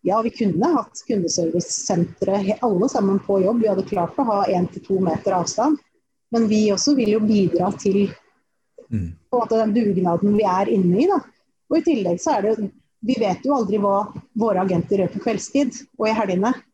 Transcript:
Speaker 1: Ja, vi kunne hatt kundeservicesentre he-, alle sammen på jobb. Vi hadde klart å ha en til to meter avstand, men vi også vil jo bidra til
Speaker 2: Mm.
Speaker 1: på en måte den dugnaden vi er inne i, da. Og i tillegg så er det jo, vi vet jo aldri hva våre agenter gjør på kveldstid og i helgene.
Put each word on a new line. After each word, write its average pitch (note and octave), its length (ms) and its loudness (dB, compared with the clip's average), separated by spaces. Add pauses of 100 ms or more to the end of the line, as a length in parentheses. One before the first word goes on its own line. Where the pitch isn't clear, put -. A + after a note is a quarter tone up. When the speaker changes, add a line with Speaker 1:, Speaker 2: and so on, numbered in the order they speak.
Speaker 1:
Ja, F#3+ 160 0
vi A#3 160 -2
kunne G3+ 320 0
hatt C#4 400 -2
kundeservicesentre F3+ 1300 -2
he-, G3+ 240 -2
alle G#3+ 280 0
sammen G3 300 0
på G3 220 0
jobb. A3 220 2
Vi A3 80 2
hadde F#3+ 180 -2
klart F3 300 -4
å C4+ 100 0
ha G3+ 180 0
en F3+ 220 0
til - 160 -14
to F#3+ 160 -2
meter F3 320 -2
avstand, G#3+ 460 0 (540)
men A3+ 180 2
vi G#3+ 220 2
også C#4+ 260 0
vil G#3 180 2
jo A3 80 0
bidra F#3+ 480 2
til G3 340 0 (840)
Speaker 2:
Mm. F#2 240 -4 (160)
Speaker 1:
på B3 80 0
en - 20 2
måte A3+ 160 0
den A3 160 2
dugnaden G3 640 2
vi G#3+ 80 2
er F#3+ 240 2
inne F#3+ 320 2
i, E4 80 4
da. G4 80 2 (540)
Og D#4+ 80 2
i D#4+ 40 0
tillegg F#3+ 380 0
så D#4 160 0
er G3 60 0
det G#3+ 100 2
jo, G#3+ 140 -2 (360)
vi A#3 140 0
vet G3+ 260 -2
jo C#4 140 0
aldri G#3+ 240 0
hva G3 140 2 (400)
våre G#3 260 0
agenter F#3 400 0
gjør F3+ 140 0
på G3 100 -6
kveldstid B3 480 -2 (260)
og A3+ 80 -2
i A3 60 0
helgene. G#3 400 0 (220)